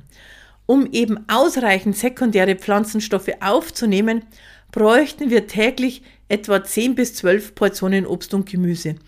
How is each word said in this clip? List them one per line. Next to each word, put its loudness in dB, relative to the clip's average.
Um 4
eben -2
ausreichend 2
sekundäre 0
Pflanzenstoffe -2
aufzunehmen, 0
bräuchten 2
wir 2
täglich -2
etwa 0
zehn -2
bis -2
zwölf 0
Portionen 0
Obst -6
und -4
Gemüse. -4